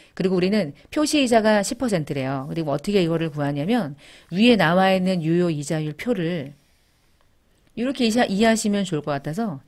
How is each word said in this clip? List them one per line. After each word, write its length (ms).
그리고 200
우리는 380
표시 340
이자가 380
십 160
퍼센트래요. 720
그리고 220
어떻게 320
이거를 260
구하냐면 680
위에 240
나와 360
있는 300
유효 300
이자율 420
표를 640
이렇게 320
이하-, 180
이해하시면 600
좋을 160
것 100
같아서 560